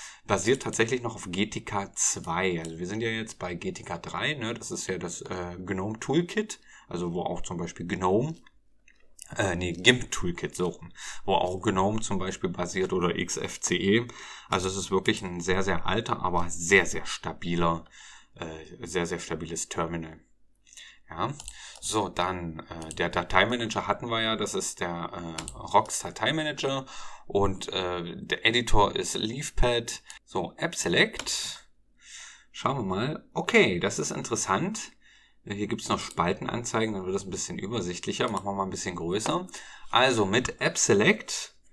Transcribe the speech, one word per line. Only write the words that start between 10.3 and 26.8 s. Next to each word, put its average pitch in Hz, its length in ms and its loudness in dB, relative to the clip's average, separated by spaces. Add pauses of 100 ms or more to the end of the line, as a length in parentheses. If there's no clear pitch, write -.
so 90 120 0
rum, 82 240 -8 (340)
wo 98 80 4
auch 90 280 2
gnome 101 400 4
zum 98 180 0
Beispiel 92 320 -2
basiert 90 420 -2
oder 87 240 2
X - 200 -2
F - 220 -6
C - 180 2
E. 104 300 4 (400)
Also 95 200 0
es 92 80 0
ist 95 160 -4
wirklich 95 320 2
ein 87 180 -6
sehr, 92 220 4
sehr 95 240 2
alter, 101 340 0
aber 87 300 2
sehr, 87 340 6
sehr 82 220 -4
stabiler, 85 760 0 (500)
äh, 82 500 -12
sehr, 87 220 0
sehr 85 120 -2
stabiles 80 480 -6
Terminal. 82 520 -4 (880)
Ja, 92 240 -4 (480)
so, 107 260 0
dann, 87 520 -2 (100)
äh, 80 260 -10
der 85 140 2
Dateimanager 98 760 2
hatten 104 240 0
wir 113 120 2
ja, 110 160 0
das 101 160 -2
ist - 260 -4
der, 85 320 -4
äh, 82 460 -8
Rox - 420 2
Dateimanager 135 840 -2 (420)